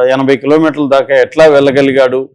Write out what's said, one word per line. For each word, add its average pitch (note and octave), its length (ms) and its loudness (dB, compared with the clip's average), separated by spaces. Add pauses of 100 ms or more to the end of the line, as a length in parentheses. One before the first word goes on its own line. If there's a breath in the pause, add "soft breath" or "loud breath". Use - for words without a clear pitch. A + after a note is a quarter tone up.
(140)
ఎనభై C3+ 240 0
కిలోమీటర్ల D3 540 -2
దాకా C3+ 300 0
ఎట్లా D#3 240 0
వెళ్ళగలిగాడు C3+ 880 0